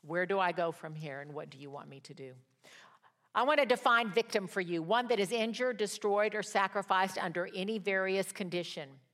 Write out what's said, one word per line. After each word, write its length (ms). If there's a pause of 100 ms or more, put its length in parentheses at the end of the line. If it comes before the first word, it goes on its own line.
Where 240
do 120
I 140
go 180
from 240
here, 260
and 140
what 160
do 80
you 120
want 180
me 120
to 140
do? 180 (1000)
I 80
want 180
to 60
define 440
victim 360
for 140
you, 220
one 260
that 100
is 140
injured, 460
destroyed, 560
or 80
sacrificed 760
under 360
any 240
various 540
condition. 560 (260)